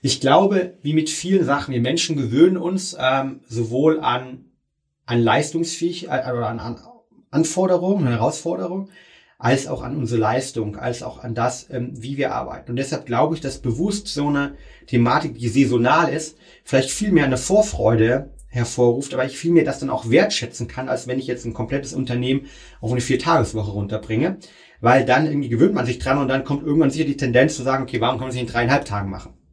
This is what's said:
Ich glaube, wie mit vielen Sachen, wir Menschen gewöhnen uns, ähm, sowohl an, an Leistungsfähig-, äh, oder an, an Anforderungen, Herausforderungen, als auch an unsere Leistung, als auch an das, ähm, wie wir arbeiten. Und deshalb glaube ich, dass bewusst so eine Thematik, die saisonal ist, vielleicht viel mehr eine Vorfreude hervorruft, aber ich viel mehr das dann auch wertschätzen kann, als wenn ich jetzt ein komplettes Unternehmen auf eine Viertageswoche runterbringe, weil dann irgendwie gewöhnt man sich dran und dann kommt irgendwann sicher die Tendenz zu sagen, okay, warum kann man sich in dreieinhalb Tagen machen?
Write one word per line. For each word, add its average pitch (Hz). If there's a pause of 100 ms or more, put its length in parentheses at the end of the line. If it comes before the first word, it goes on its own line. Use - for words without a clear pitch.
Ich -
glaube, 180
wie 147
mit 156
vielen 185
Sachen, 139
wir 120
Menschen 156
gewöhnen 139
uns, 180
ähm, 135
sowohl 123
an, 127 (600)
an 120
Leistungsfähig-, 165
äh, 127
oder 117
an, 113
an 113 (520)
Anforderungen, 180
Herausforderungen, 170 (480)
als -
auch -
an 123
unsere 117
Leistung, 107
als 120
auch -
an 117
das, 120
ähm, 123
wie 127
wir 139
arbeiten. -
Und 120
deshalb 135
glaube 127
ich, 151
dass -
bewusst 156
so 147
eine 143 (320)
Thematik, 120
die 120
saisonal 127
ist, - (240)
vielleicht -
viel 208
mehr 160
eine 131
Vorfreude 123 (160)
hervorruft, 120
aber 131
ich 135
viel 165
mehr 165
das -
dann 139
auch 117
wertschätzen 139
kann, 131
als 127
wenn 127
ich 127
jetzt 123
ein 113
komplettes 139
Unternehmen 123 (340)
auf 113
eine 123
Viertageswoche 120
runterbringe, 107 (420)
weil 123
dann 135
irgendwie 143
gewöhnt 117
man 120
sich 120
dran 139
und 135
dann 135
kommt 143
irgendwann 147
sicher 151
die 139
Tendenz 131
zu 127
sagen, 135
okay, 120
warum 123
kann 131
man 123
sich 123
in 117
dreieinhalb 135
Tagen 101
machen? - (200)